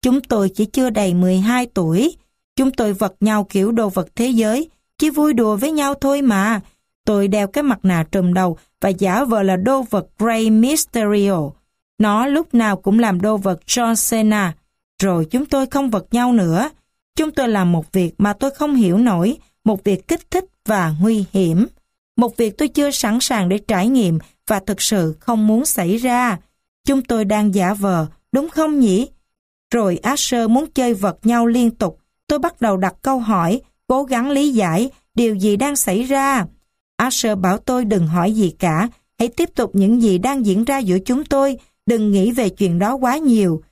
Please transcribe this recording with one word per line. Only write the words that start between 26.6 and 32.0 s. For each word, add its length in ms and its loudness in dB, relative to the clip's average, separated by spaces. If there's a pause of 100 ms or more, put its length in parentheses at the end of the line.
Chúng 160 2
tôi 240 -2
đang 300 0
giả 180 2
vờ, 340 -2 (240)
đúng 180 0
không 300 0
nhỉ? 280 2 (680)
Rồi 240 0
Asher 520 -2
muốn 240 2
chơi 200 0
vật 300 -4
nhau 220 2
liên 260 2
tục. 280 -6 (280)